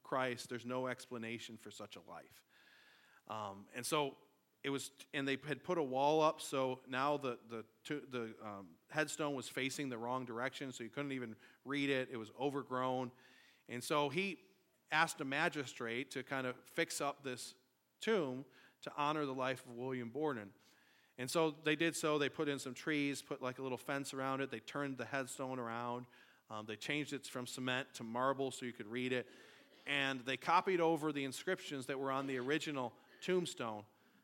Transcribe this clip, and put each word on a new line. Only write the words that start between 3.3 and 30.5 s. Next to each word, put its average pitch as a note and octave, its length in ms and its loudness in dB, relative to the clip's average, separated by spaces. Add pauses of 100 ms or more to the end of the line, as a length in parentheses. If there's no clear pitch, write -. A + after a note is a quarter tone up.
and B2 100 -4
so D3 340 2 (440)
it C#3 80 0
was, C#3 220 -2 (200)
and C#3 160 0
they C3+ 80 4 (120)
had C3+ 160 -2
put F3 160 2
a D#3 40 4
wall C#3 380 6
up, D#3 200 6
so C3 460 0
now C3+ 300 4
the, B2+ 220 -2 (100)
the, A2+ 160 -6 (180)
to-, D3 240 -4
the, A#2+ 360 -4
um, G2 340 -8 (140)
headstone D3+ 420 0
was B2+ 160 -4
facing C3+ 400 -2
the A#2+ 80 -4
wrong B2 280 -2
direction, B2 460 -4
so A#2+ 120 -8
you A#2 80 -8
couldn't C#3+ 200 -4
even A#2+ 240 -4 (280)
read C#3 260 2
it. C3 220 4
It C3 60 -4
was A2 220 -8
overgrown. B2+ 720 0 (560)
And A#2+ 160 -6
so D3 260 4
he F3+ 340 -2 (480)
asked D#3 300 4
a D3 40 -2
magistrate C#3 840 0
to C3+ 100 -4
kind C3 240 -2
of B2+ 100 -2 (100)
fix - 360 0
up C#3+ 220 -2
this B2+ 320 -6 (440)
tomb C#3+ 460 2 (360)
to - 140 -8
honor D3 300 2
the C3 80 0
life C3 320 0
of B2+ 60 -12
William B2 400 -4
Borden. B2 420 -2 (640)
And B2+ 140 -4
so D#3+ 180 6 (140)
they D3+ 120 4
did D#3+ 200 4
so. D3+ 240 4
They C#3 100 4
put D3+ 180 0
in C#3 120 2
some B2+ 160 -6
trees, C#3+ 480 0
put, C#3 180 -6
like, B2+ 160 -2
a C3+ 60 -6
little B2+ 140 0
fence C#3 360 -2
around C3+ 280 0
it. C3+ 100 -2
They A2+ 80 -4
turned C#3 400 -4
the A#2 60 -4
headstone C3 520 -4
around. A#2+ 480 -4 (460)
Um, A2 160 -6
they A2 80 -4
changed D3 360 -2
it C#3+ 140 -4
from B2 220 -6
cement B2+ 480 -2
to - 80 -8
marble B2+ 480 2
so B2+ 160 -6
you A#2 60 -6
could G#2+ 140 -10
read B2 260 0
it. B2 140 0 (600)
And C3+ 380 0
they C3 120 0
copied F3+ 420 4